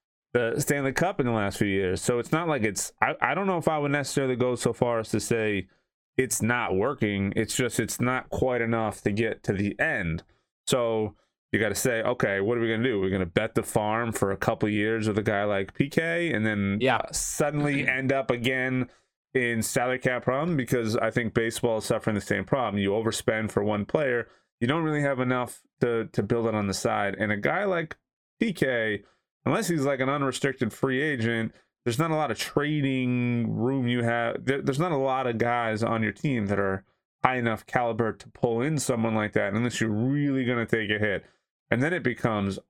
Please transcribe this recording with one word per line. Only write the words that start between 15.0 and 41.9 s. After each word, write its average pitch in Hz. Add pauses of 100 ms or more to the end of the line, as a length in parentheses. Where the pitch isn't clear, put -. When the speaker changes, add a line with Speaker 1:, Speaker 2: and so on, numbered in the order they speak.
Speaker 1:
with 104
a 107
guy 104
like 98
P 139
K 165
and 107
then 101
Speaker 2:
Yeah. 123
Speaker 1:
uh, -
suddenly 147
Speaker 2:
<clears throat> -
Speaker 1:
end 131
up 135
again 127 (440)
in 120
salary 127
cap 123
problem?" 151
Because 120
I 110
think 117
baseball 113
is 107
suffering 110
the 98
same 98
problem. 104
You 98
overspend 110
for 104
one 104
player, 127 (320)
you 117
don't 160
really 151
have 139
enough 127 (200)
to, 117
to 107
build 117
it 110
on 104
the 95
side. 104
And 104
a 104
guy 147
like 175 (440)
P 226
K, 113 (420)
unless 175
he's, 160
like, 139
an 131
unrestricted 135
free 135
agent, 117 (320)
there's 120
not 160
a 156
lot 151
of 107
trading 127
room 123
you 120
have. 117
There, 135
there's 135
not 180
a 147
lot 131
of 117
guys 117
on 110
your 104
team 120
that 98
are 95 (400)
high 127
enough 117
caliber 113
to -
pull 117
in 151
someone 113
like 107
that 101
unless 117
you're 113
really 135
gonna 120
take 110
a 107
hit. 101 (480)
And 117
then 160